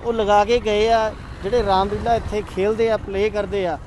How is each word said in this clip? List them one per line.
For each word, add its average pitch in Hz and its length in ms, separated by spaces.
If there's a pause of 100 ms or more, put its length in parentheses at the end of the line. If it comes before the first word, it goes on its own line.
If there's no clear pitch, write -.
ਉਹ 233 80
ਲਗਾ 208 320
ਕੇ 233 200
ਗਏ 214 240
ਆ। 220 240 (300)
ਜਿਹੜੇ 226 240
ਰਾਮਲੀਲਾ 202 480
ਇੱਥੇ 208 280 (140)
ਖੇਲਦੇ 214 340
ਆ, 214 60
ਪਲੇ 202 340
ਕਰਦੇ 196 360
ਆ 156 200